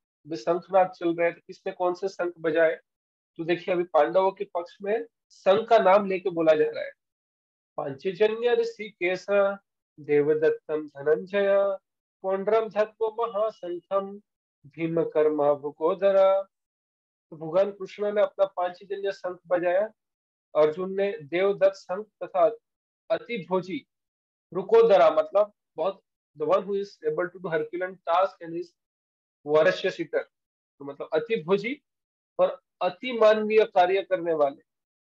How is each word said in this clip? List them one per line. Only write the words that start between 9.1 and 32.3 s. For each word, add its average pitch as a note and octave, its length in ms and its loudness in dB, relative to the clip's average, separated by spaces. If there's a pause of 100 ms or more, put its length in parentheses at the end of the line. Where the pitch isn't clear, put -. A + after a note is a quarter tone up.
देवदत्तम D3+ 880 0
धनंजय F#3+ 880 0 (440)
पौंड्रम G3+ 480 0
धत्व G#3+ 500 -4
महाशंखम G3 1040 -6 (440)
भीम E3 380 -4
कर्मा D3+ 500 2
भुकोदरा।" F#3+ 880 2 (840)
तो E3 80 -18
भगवान F3 340 -2
कृष्ण G3+ 400 -8
ने G#3 100 0
अपना G3 240 0
पांचजन्य F#3+ 680 -6
शंख F3+ 360 -10
बजाया, F3+ 400 0 (680)
अर्जुन F3+ 420 0
ने G3+ 200 -2
देवदत्त F#3 580 0
शंख G3 320 -10 (160)
तथा E3+ 340 0 (520)
अति E3+ 400 -6
भोजी F3+ 360 -4 (680)
रुकोदरा, G3 580 6
मतलब F#3+ 420 0 (220)
बहुत, F#3 280 -6 (340)
the D3+ 140 -2
one G3 120 2
who G3 120 -6
is G3 360 -6
able E3+ 140 -2
to F3+ 160 -12
do F3 120 -10
Herculean F3 420 -6
task F3+ 360 0
and E3 220 -14
is F3 140 -8 (800)
warrior D#3+ 380 2
seater, E3 380 -6 (560)
तो C#3+ 60 -16
मतलब C#3 280 -14
अति D#3+ 300 -4
भोजी G3+ 380 -2 (580)